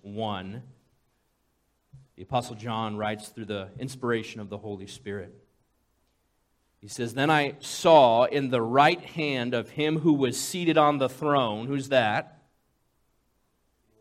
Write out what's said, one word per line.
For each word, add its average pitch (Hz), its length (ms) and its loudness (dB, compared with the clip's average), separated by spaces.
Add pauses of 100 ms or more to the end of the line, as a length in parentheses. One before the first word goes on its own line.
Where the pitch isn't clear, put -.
one. 101 600 -8 (1500)
The - 80 -20
Apostle 123 320 -4
John 110 420 -6
writes 107 340 -4
through 113 160 -12
the 98 240 -8 (100)
inspiration 120 600 -6
of 98 80 -12
the 101 100 -12
Holy 101 280 -12
Spirit. 98 480 -14 (1500)
He 101 80 -20
says, 113 240 -6
"Then 139 160 0
I 143 300 0
saw 127 680 6
in 135 240 0
the 123 140 0
right 143 380 4
hand 131 520 -4
of 113 160 -2
him 156 300 -2
who 151 160 4
was 131 260 0
seated 170 380 0
on 147 180 4
the 131 140 -2
throne." 127 560 -2
Who's 135 240 -6
that? 123 500 0 (1600)